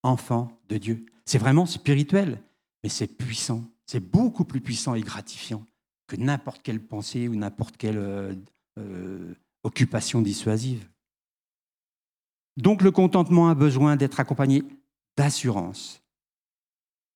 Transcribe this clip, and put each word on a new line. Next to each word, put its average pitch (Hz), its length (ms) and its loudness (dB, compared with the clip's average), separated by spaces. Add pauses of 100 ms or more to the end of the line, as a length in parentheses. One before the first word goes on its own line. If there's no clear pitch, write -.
enfant 120 520 -2 (120)
de 107 100 -4
Dieu. 113 260 -6 (200)
C'est - 140 2
vraiment 139 280 4
spirituel, 147 760 0 (440)
mais 101 40 -4
c'est - 200 -6
puissant. 113 560 -6 (220)
C'est 123 120 -6
beaucoup 175 460 2
plus 135 160 -6
puissant 123 340 -4
et 113 60 -2
gratifiant - 640 -10 (400)
que - 80 -14
n'importe 131 480 -4
quelle 110 180 -6
pensée 110 460 -8
ou 117 80 -4
n'importe 101 420 -6
quelle, 107 220 -4
euh, 98 380 -6 (420)
euh, 92 560 -12 (300)
occupation 117 580 0
dissuasive. 110 640 -4 (1700)
Donc 190 260 4
le 190 100 8
contentement 170 560 6
a 165 80 4
besoin 143 400 4
d'être 135 240 0
accompagné 135 420 2 (540)
d'assurance. 127 840 -2 (1120)